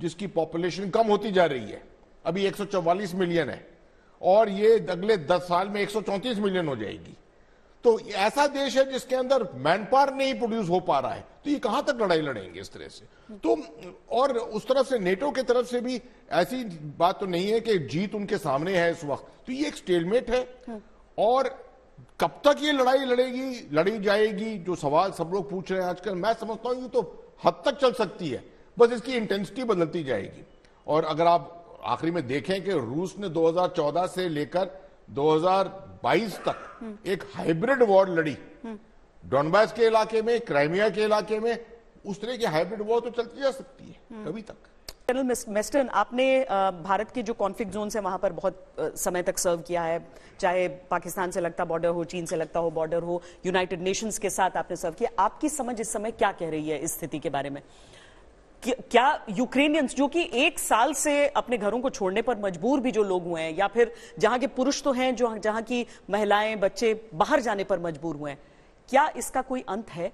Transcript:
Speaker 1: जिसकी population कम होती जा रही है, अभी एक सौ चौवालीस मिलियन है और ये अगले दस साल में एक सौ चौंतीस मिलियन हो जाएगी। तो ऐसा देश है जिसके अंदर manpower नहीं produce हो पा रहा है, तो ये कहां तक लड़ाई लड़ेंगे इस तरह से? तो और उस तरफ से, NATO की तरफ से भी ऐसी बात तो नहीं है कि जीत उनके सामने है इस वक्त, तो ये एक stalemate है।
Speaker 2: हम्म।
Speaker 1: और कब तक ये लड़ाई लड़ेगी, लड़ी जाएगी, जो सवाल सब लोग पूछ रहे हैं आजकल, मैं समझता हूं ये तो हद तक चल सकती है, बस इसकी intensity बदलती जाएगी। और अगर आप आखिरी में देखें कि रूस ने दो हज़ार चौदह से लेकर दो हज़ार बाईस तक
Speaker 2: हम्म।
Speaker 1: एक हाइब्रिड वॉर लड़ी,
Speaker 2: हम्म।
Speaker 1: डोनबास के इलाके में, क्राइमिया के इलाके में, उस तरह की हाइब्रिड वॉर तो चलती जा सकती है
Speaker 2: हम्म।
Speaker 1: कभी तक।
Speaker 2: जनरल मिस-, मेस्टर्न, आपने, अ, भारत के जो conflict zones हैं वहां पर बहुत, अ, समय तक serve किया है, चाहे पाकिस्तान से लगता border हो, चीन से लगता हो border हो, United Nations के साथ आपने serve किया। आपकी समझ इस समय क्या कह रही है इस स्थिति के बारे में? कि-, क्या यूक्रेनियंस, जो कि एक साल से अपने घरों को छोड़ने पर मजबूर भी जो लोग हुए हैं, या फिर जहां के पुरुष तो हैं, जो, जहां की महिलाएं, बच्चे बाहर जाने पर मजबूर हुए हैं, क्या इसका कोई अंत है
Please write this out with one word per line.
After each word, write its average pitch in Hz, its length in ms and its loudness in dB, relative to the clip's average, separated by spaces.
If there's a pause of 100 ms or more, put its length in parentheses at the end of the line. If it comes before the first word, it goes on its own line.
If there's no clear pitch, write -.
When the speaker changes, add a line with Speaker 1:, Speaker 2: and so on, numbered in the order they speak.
Speaker 1:
जिसकी 170 260 -6
population 170 640 -2
कम 226 160 4
होती 208 260 2
जा 180 120 6
रही 127 260 -2
है, - 120 -12 (440)
अभी 190 200 0
एक 196 100 -2
सौ 202 80 -4
चौवालीस 180 500 0
मिलियन 170 340 0
है 95 180 -10 (560)
और 208 260 6
ये 202 420 4
अगले 190 260 2
दस 170 240 2
साल 175 280 0
में 202 120 -2
एक 202 100 -2
सौ 214 100 -2
चौंतीस 196 380 -2
मिलियन 185 300 0
हो 131 80 -4
जाएगी। 98 400 -10 (680)
तो 233 160 6
ऐसा 208 460 2
देश 277 300 -2
है 269 160 4
जिसके 254 240 -2
अंदर 254 380 2
manpower 214 600 4
नहीं 269 200 0
produce 220 340 -2
हो 180 120 2
पा 156 180 2
रहा 120 140 -2
है, 101 120 -12 (200)
तो 285 60 -2
ये 294 80 2
कहां 247 240 0
तक 277 180 -2
लड़ाई 180 200 4
लड़ेंगे 98 400 -6
इस - 120 -14
तरह 78 160 -14
से? - 460 -20
तो 302 280 0 (480)
और 247 280 2
उस 220 280 -6
तरफ 262 220 2
से, 254 100 0
NATO 190 320 0
की 262 120 -2
तरफ 240 240 2
से 247 140 -2
भी 247 220 -4 (280)
ऐसी 208 340 0 (340)
बात 185 220 2
तो 202 60 -4
नहीं 185 260 0
है 226 80 2
कि 220 180 2
जीत 160 360 -4
उनके 202 240 -4
सामने 160 380 0
है 170 160 4
इस 151 120 -8
वक्त, - 420 -8
तो 254 60 -6
ये 294 160 -2
एक 294 80 -10
stalemate 185 540 0
है। 254 380 -2
Speaker 2:
हम्म। 220 120 -12 (380)
Speaker 1:
और 247 480 0 (540)
कब 170 100 2
तक 294 320 4
ये 302 100 2
लड़ाई 262 260 4
लड़ेगी, 254 760 -2
लड़ी 190 260 2
जाएगी, 208 600 2
जो 175 160 -4
सवाल 160 380 2
सब 165 220 -6
लोग 202 160 -4
पूछ 185 220 -6
रहे 190 100 0
हैं 180 60 -2
आजकल, 180 260 -6
मैं 196 200 0
समझता 220 340 -8
हूं 254 140 -4
ये 254 60 -10
तो - 360 -4 (200)
हद - 80 6 (120)
तक 285 160 0
चल 254 120 6
सकती 190 360 -2
है, 113 160 -6 (340)
बस 233 140 8
इसकी 247 200 -6
intensity 208 520 -2
बदलती 170 400 0
जाएगी। 98 420 -6 (400)
और 156 180 2
अगर 156 220 2
आप - 580 0
आखिरी 139 280 -2
में 165 140 -2
देखें 165 380 -2
कि 196 80 -2
रूस 147 460 -2
ने 202 100 -6
दो 165 200 2
हज़ार 175 200 2
चौदह 170 380 0
से 180 220 -4
लेकर 160 420 -2 (400)
दो 147 260 2
हज़ार 185 500 2 (180)
बाईस 175 340 2
तक - 420 -6
Speaker 2:
हम्म। 214 260 -12
Speaker 1:
एक 196 180 -4 (100)
हाइब्रिड 185 480 2
वॉर 190 260 8
लड़ी, 160 280 0 (280)
Speaker 2:
हम्म। 226 140 -14 (500)
Speaker 1:
डोनबास 160 440 4
के 233 100 0
इलाके 220 400 4
में, 233 180 0
क्राइमिया 175 480 2
के 208 140 -2
इलाके 214 380 0
में, 233 260 -2 (400)
उस 190 140 -8
तरह 240 160 -6
की 220 80 -4
हाइब्रिड 180 380 0
वॉर 226 180 0
तो 233 100 -4
चलती 233 300 -6
जा 269 100 0
सकती - 380 -12
है - 120 -20 (120)
Speaker 2:
हम्म। 214 180 -10
Speaker 1:
कभी 214 120 -10
तक। - 120 -18 (540)
Speaker 2:
जनरल 254 140 0
मिस-, 247 260 -2
मेस्टर्न, 220 400 0
आपने, 262 560 2
अ, 190 260 2
भारत 190 400 -2
के 247 120 -6
जो 220 120 -4
conflict 196 380 -4
zones 208 240 -6
हैं 208 60 -2
वहां 185 160 -2
पर 185 140 0
बहुत, 180 340 -4 (120)
अ, 151 100 -2
समय 180 340 -2
तक 180 160 -2
serve 175 180 2
किया 170 260 -4
है, 165 260 -4 (320)
चाहे 180 280 2
पाकिस्तान 180 600 -4
से 180 100 -4
लगता 170 240 -2
border 165 240 0
हो, 170 160 0
चीन 170 220 -6
से 175 100 -4
लगता 160 240 -2
हो 165 100 0
border 160 320 -2
हो, 175 200 -4 (240)
United 180 360 0
Nations 196 360 -4
के 190 120 -2
साथ 185 260 2
आपने 170 200 -6
serve 160 180 -6
किया। 226 280 -2
आपकी 220 260 0
समझ 247 320 -6
इस 220 120 -6
समय 220 180 -4
क्या 214 220 0
कह 165 180 -6
रही 151 180 -4
है 151 100 -2
इस 156 140 -6
स्थिति 156 260 -8
के 160 120 -6
बारे 139 200 -4
में? 143 120 -12 (1000)
कि-, 240 180 -2 (100)
क्या 247 400 4
यूक्रेनियंस, 269 640 2
जो 277 140 2
कि 339 260 -2
एक 294 240 2
साल 254 340 2
से 285 360 2
अपने 233 300 -2
घरों 208 220 0
को 208 100 -2
छोड़ने 196 320 0
पर 233 160 0
मजबूर 202 420 0
भी 240 120 0
जो 214 100 4
लोग 185 220 0
हुए 165 180 -4
हैं, 160 140 -4
या 196 100 2
फिर 233 260 2 (260)
जहां 220 200 4
के 254 80 0
पुरुष 262 360 0
तो 277 100 2
हैं, 254 240 0
जो, 220 220 0
जहां 214 240 -2
की 240 240 -2 (240)
महिलाएं, 208 500 2
बच्चे 220 540 0
बाहर 202 260 4
जाने 208 240 0
पर 185 140 -2
मजबूर 165 380 -6
हुए 147 140 -8
हैं, 135 80 -10 (520)
क्या 277 260 4
इसका 254 260 -4
कोई 254 260 -6
अंत 196 220 -8
है 170 240 -6